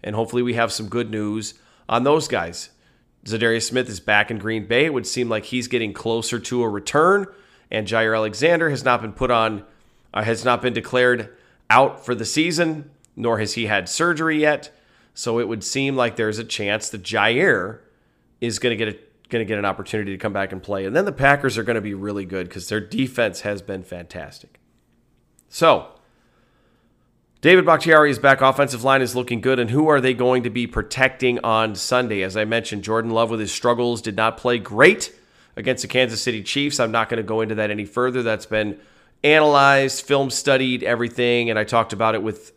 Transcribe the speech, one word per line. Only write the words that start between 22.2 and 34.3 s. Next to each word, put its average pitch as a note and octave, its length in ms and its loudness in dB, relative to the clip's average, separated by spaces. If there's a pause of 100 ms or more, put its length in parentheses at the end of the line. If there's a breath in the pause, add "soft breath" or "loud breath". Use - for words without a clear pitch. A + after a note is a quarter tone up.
good F2+ 260 -8
'cause - 180 -14
their G#2+ 100 -2
defense A2+ 640 -4
has G2+ 220 -6
been F#2+ 180 -10
fantastic. F2 800 -16 (880)
So, D#3 380 4 (1500)
David F3+ 240 6
Bakhtiari D#3 440 6
is B2+ 80 0
back. C3+ 240 4
Offensive C3 420 2
line C3+ 200 4
is A#2+ 120 -4
looking B2 240 -2
good. B2 200 2
And A#2 100 0
who C#3+ 180 2
are D3 140 4
they B2+ 140 2
going B2 280 2
to A#2+ 60 -2
be A#2+ 160 -4
protecting B2+ 800 0
on A2 320 2
Sunday? G#2+ 480 -2
As F#2+ 120 -6
I G#2+ 80 0
mentioned, A2 400 -4
Jordan A2 280 -2
Love A2+ 180 2
with A2+ 100 -4
his G#2 120 -6
struggles A#2+ 500 0
did G#2 140 -6
not A2 220 0